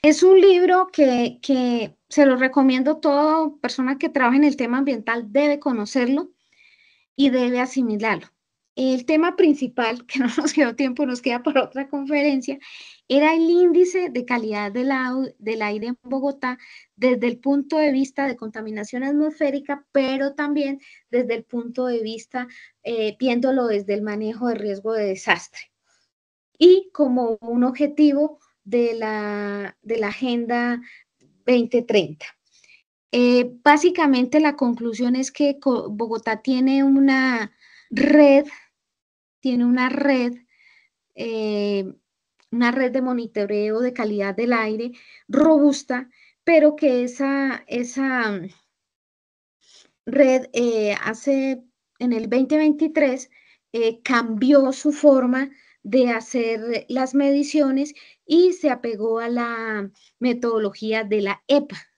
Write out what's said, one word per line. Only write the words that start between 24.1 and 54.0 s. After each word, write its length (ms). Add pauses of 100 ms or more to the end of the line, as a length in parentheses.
de 60
riesgo 380
de 120
desastre 680 (880)
y 340
como 480
un 220
objetivo 720 (260)
de 320
la, 880
de 140
la 100
Agenda 720 (640)
veinte 380
treinta. 420 (840)
Eh, 400 (120)
básicamente 760
la 160
conclusión 600
es 160
que 280
co-, 320
Bogotá 500
tiene 420
una 720 (360)
red, 560 (920)
tiene 260
una 240
red, 440 (800)
eh, 800 (560)
una 220
red 200
de 120
monitoreo 800
de 120
calidad 400
del 200
aire 400 (340)
robusta, 840 (340)
pero 320
que 280
esa, 640
esa 760 (1700)
red, 460
eh, 500
hace, 600 (360)
en 140
el 140
veinte 300
veintitrés, 720 (440)
eh, 280